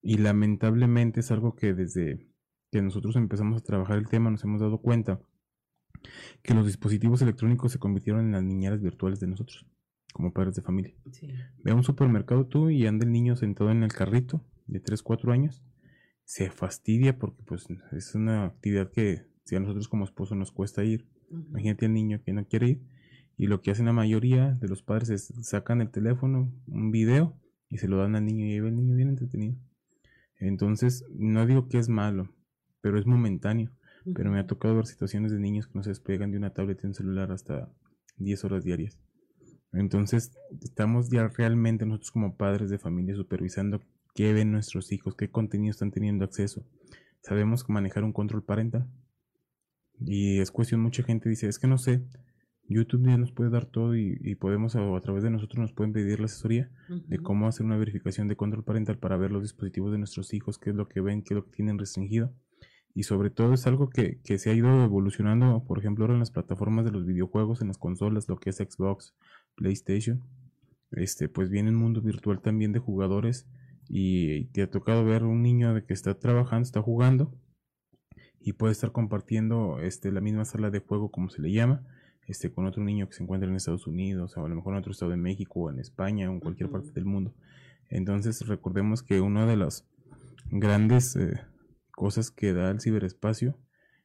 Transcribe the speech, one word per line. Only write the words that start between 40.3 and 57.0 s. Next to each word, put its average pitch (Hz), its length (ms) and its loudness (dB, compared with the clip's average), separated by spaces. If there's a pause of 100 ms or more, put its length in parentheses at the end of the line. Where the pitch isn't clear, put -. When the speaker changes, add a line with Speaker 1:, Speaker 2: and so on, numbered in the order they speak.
Speaker 1:
estamos 120 480 0
ya 113 180 2
realmente 113 560 2
nosotros 107 260 -6
como 104 260 -2
padres 101 340 0
de 101 80 -2
familia 90 360 -4
supervisando 98 680 -4 (320)
qué 107 180 2
ven 107 200 4
nuestros 104 400 -4
hijos, 95 220 -6
qué - 160 -4
contenido 107 400 0
están 101 200 -4
teniendo 104 340 -2
acceso. - 400 -6 (580)
Sabemos 107 460 0
manejar 101 340 -2
un 107 120 -2
control 104 280 -4
parental. 113 460 -2 (1120)
Y 98 400 0
es 92 100 -2
cuestión, 113 300 0
mucha 117 220 0
gente 123 260 0
dice, 110 180 -2
"Es 104 120 -4
que - 80 0
no 131 100 4
sé, 123 260 2 (640)
YouTube 120 400 2
ya 123 120 8
nos 123 140 0
puede 117 180 0
dar 117 160 0
todo 117 300 0
y, 98 260 0
y 98 140 -4
podemos, 104 400 0
o 101 200 0
a 92 40 -2
través 98 220 -2
de 113 80 0
nosotros 110 280 -4
nos 110 140 -2
pueden 107 200 -2
pedir 104 280 0
la 110 60 -2
asesoría 113 440 -2 (180)
de 175 280 -6